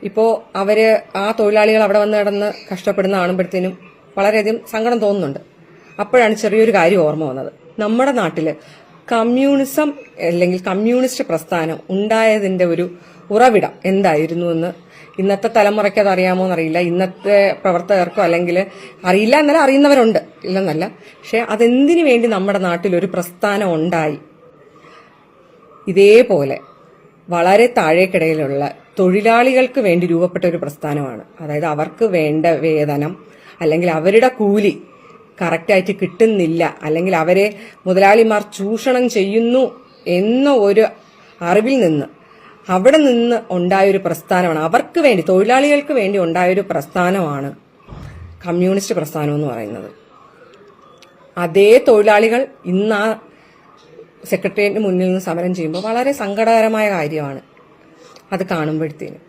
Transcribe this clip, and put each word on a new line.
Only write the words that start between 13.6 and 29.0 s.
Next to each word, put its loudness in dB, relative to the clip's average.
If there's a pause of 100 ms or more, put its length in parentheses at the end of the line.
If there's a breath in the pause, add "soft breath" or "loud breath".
എന്തായിരുന്നു 0
എന്ന് -4 (480 loud breath)
ഇന്നത്തെ -2
തലമുറയ്ക്ക് 0
അത് 2
അറിയാമോ 0
എന്നറിയില്ല, -2
ഇന്നത്തെ 0 (240)
പ്രവർത്തകർക്കോ 0
അല്ലെങ്കിൽ 0 (480 loud breath)
അറിയില്ല 2
എന്നല്ല, 2
അറിയുന്നവരുണ്ട് 4 (240)
ഇല്ലെന്നല്ല. -2 (340 loud breath)
പക്ഷേ -4
അതെന്തിനു 2
വേണ്ടി 2
നമ്മുടെ -2
നാട്ടിലൊരു -2
പ്രസ്ഥാനം -4
ഉണ്ടായി? -2 (1700 loud breath)
ഇതേപോലെ 4 (720)
വളരെ 4 (120)
താഴേക്കിടയിലുള്ള 0 (360)
തൊഴിലാളികൾക്ക് 2